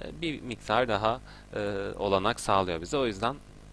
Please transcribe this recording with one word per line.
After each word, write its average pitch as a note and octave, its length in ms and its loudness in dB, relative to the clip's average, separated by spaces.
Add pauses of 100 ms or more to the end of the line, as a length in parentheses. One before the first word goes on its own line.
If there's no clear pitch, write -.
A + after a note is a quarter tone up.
e, - 160 -10
bir D#3+ 200 -4
miktar A#2 480 0
daha, A2 320 2 (340)
e, A2 40 -4 (400)
olanak G2 420 4
sağlıyor F#2 400 4
bize. F2+ 160 -4
O C3+ 100 2
yüzden A2+ 300 -2 (360)